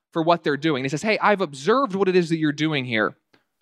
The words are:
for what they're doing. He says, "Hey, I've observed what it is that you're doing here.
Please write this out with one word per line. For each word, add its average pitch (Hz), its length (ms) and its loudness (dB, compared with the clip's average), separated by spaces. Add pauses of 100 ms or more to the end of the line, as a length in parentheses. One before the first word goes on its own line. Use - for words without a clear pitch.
(120)
for 165 100 -2
what 170 220 2
they're 151 120 0
doing. 143 280 -2
He 139 60 -2
says, 143 120 -4
"Hey, 214 180 0
I've 196 220 2
observed 180 540 -2
what 196 120 0
it 185 80 2
is 175 140 2
that 165 80 -2
you're 151 140 0
doing 147 340 -2
here. 110 300 0 (460)